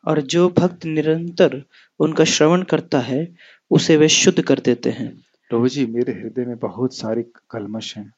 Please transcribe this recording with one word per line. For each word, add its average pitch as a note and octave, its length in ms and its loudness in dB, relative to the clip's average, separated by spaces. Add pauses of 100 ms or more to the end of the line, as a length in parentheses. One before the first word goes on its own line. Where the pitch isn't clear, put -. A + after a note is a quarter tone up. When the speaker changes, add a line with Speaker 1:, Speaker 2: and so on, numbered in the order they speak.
Speaker 1:
और D#3 140 0
जो E3+ 280 2
भक्त F3 360 0
निरंतर D#3 800 0 (340)
उनका D#3 260 2
श्रवण D#3+ 380 4
करता E3+ 380 -2
है, C3 360 -4 (340)
उसे E3 260 4
वे D#3 120 6
शुद्ध E3+ 340 2
कर C3+ 160 2
देते A#2+ 320 -2
हैं। - 360 -10 (240)
Speaker 2:
प्रभु A#2+ 180 0
जी, C3 180 -2
मेरे A#2+ 260 -4
हृदय A2+ 320 -8
में A#2+ 140 -10
बहुत A#2 360 -6
सारे A2+ 280 -4
कलमश A2 760 -12
हैं। G#2+ 220 -16